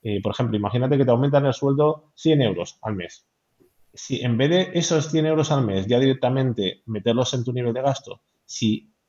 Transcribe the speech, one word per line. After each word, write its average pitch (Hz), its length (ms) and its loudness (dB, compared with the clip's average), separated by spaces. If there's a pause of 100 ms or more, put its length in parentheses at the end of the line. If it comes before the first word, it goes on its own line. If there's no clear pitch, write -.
eh, 104 180 -2
por 101 120 -2
ejemplo, 113 240 -2
imagínate 120 420 0
que 135 60 2
te 123 60 2
aumentan 139 360 2
el 127 80 2
sueldo 147 600 0
cien 156 280 2
euros 87 400 -2
al 107 140 -6
mes. - 300 -14 (680)
Si - 280 -6
en 120 140 0
vez 139 140 2
de 180 240 2
esos 160 360 0
cien 156 160 0
euros 156 260 2
al 139 120 2
mes 98 220 0
ya 120 140 2
directamente 131 840 0
meterlos 117 480 -2
en 123 100 -4
tu 120 80 -4
nivel 120 200 -2
de 127 100 -4
gasto, - 400 -4 (220)
si - 480 -4 (160)